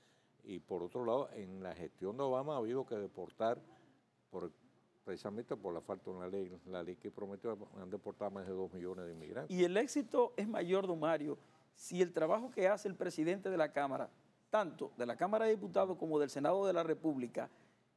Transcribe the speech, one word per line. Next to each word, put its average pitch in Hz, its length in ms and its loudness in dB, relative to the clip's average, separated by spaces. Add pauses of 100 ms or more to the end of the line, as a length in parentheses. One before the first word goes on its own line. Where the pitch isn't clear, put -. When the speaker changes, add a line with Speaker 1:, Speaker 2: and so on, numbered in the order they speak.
(440)
Speaker 1:
Y 98 160 -10
por 87 220 -4
otro 120 240 -4
lado, 123 300 0
en 95 260 -12
la 90 140 -8
gestión 92 420 -6
de 139 60 -2
Obama 139 320 0
ha - 20 -2
habido 123 280 -2
que 120 100 -6
deportar, 104 680 -2 (680)
por, 87 200 -6 (520)
precisamente 107 520 -6
por 98 160 -4
la 82 100 -4
falta 95 280 -8
de 92 80 -8
una 90 100 -8
ley, 92 240 -4 (140)
la 92 160 -6
ley 87 140 -8
que 101 160 -10
prometió, 101 440 -6 (240)
han 92 120 -12
deportado 101 400 -6
más 98 160 -8
de 95 60 -4
dos 92 200 -4
millones 90 320 -8
de 85 80 -10
inmigrantes. 98 420 -8
Speaker 2:
Y 180 80 6
el 175 140 4
éxito 247 580 2
es 208 120 -2
mayor, 190 400 2
don 170 120 0
Mario, 151 380 2 (380)
si - 260 -2
el 180 100 6
trabajo 185 380 2
que 196 180 4
hace 202 200 2
el 190 80 -2
presidente 180 560 0
de 185 60 2
la 156 140 4
Cámara, 135 380 0 (400)
tanto 202 480 2
de 120 80 0
la 120 100 -2
Cámara 214 300 2
de 220 60 8
Diputados 190 460 2
como 156 220 2
del 143 120 4
Senado 170 340 4
de 190 80 4
la 170 100 4
República, 147 680 0 (480)